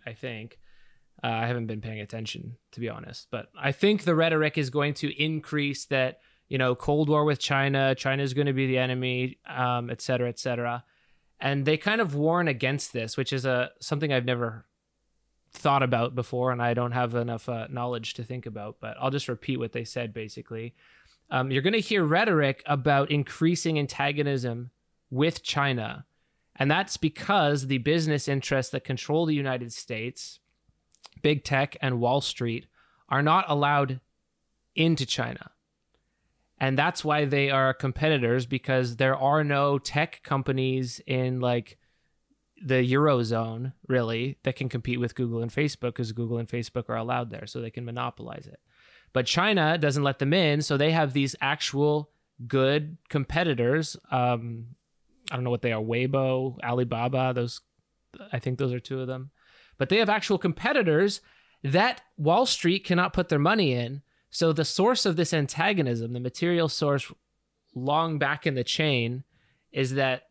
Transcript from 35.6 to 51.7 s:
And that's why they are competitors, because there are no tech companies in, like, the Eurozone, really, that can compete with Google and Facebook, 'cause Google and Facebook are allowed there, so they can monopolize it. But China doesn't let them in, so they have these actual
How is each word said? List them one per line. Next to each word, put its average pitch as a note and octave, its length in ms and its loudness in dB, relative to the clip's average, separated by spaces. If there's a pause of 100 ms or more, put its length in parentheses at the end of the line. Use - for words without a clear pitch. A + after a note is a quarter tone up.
And C3+ 200 0
that's D#3+ 260 0
why D3+ 200 2
they C#3 260 2
are C3+ 240 2
competitors, C3 720 0
because B2+ 500 0
there C3 200 2
are C#3+ 260 2
no C#3+ 360 2
tech - 440 -4
companies C3 840 -2
in, B2+ 340 0
like, B2 380 -2 (840)
the B2+ 280 2
Eurozone, A#2+ 800 2 (160)
really, A#2+ 560 0
that C3+ 120 -2
can C3 120 -4
compete B2 320 -2
with A#2+ 160 -2
Google A#2 260 -2
and A#2 80 -4
Facebook, C#3+ 440 -2
'cause A2 180 -4
Google A#2 260 -4
and A#2 100 -6
Facebook A#2+ 400 -6
are A#2 80 -2
allowed A#2+ 340 -4
there, G#2+ 160 -12
so B2 140 -10
they A2+ 100 -8
can B2 140 -10
monopolize A#2+ 640 -8
it. - 140 -20 (520)
But B2+ 140 4
China F3 500 4
doesn't D3 260 2
let C#3 180 2
them C#3 120 2
in, D#3 300 4
so C#3+ 140 2
they D3 160 4
have D#3 200 4
these C#3 280 0
actual D3 720 0 (360)